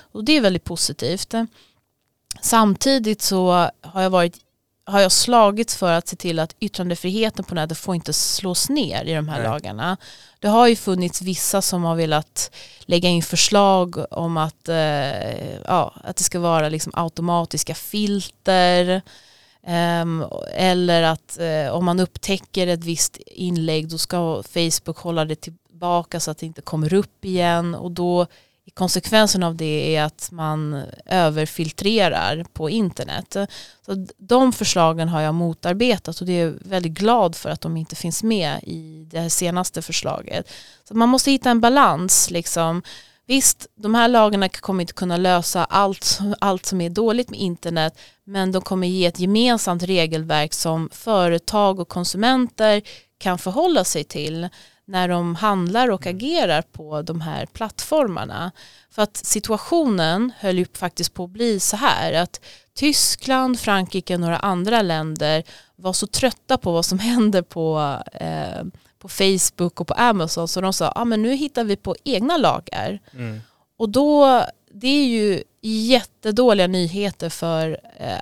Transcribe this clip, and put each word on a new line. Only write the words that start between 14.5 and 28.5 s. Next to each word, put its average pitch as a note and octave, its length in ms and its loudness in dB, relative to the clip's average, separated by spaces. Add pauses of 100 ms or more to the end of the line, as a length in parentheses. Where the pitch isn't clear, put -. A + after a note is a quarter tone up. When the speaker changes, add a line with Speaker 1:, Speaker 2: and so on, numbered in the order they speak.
Speaker 1:
eh, D3 840 -2 (100)
ja, - 280 0 (100)
att - 120 -8
det - 80 -4
ska - 160 -2
vara E3 300 2
liksom D#3+ 260 -6
automatiska E3 800 -2
filter, F#3 1300 0 (640)
ehm, E3+ 640 -2 (300)
eller F3+ 480 4
att, - 360 -2
eh, D#3 360 -2
om F3 100 0
man F3 140 2
upptäcker - 680 -2
ett E3+ 160 -2
visst E3 340 -4
inlägg, D#3+ 720 -2
då E3 80 -8
ska E3 460 -2
Facebook E3 540 -2
hålla E3 280 -2
det D#3 160 -8
tillbaka E3+ 800 -4
så D#3 120 -4
att D#3 60 -8
det - 80 -12
inte D#3+ 160 -14
kommer D#3 320 -2
upp G3+ 320 0
igen, F3 500 0
och F3+ 160 -8
då F3 360 0 (380)